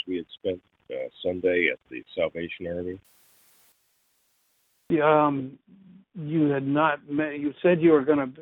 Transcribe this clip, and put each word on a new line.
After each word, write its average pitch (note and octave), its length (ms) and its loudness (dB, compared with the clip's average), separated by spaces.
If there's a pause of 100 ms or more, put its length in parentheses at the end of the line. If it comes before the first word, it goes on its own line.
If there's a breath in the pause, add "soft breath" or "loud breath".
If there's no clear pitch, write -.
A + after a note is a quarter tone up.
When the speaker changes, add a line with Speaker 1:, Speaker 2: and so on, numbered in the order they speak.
Speaker 1:
we F#2 100 -4
had E2 120 -8
spent, F#2 320 -6 (300)
uh, C2 180 -8 (140)
Sunday F2+ 480 0
at B1+ 80 -10 (100)
the B1+ 140 -14 (120)
Salvation E2+ 520 -6
Army? F2+ 320 -8 (1900)
Speaker 2:
Yeah, D3+ 360 4
um, C#3 320 -4 (580)
you D#3 340 0
had C#3 160 -2
not C#3+ 440 0
met, D3 300 -4
you C#3+ 220 -4
said F3 180 4
you E3 120 6
were D3 120 6
gonna C#3+ 240 2 (140)